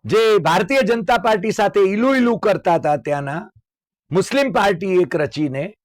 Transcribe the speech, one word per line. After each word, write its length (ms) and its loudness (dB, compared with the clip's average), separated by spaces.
જે 340 2
ભારતીય 440 2
જનતા 360 0
પાર્ટી 340 0
સાથે 280 0
ઈલુ 340 2
ઈલુ 240 0
કરતા 360 0
હતા, 220 0
ત્યાંના 540 -6
મુસ્લિમ 420 0
પાર્ટી 400 0
એક 240 0
રચીને 580 -4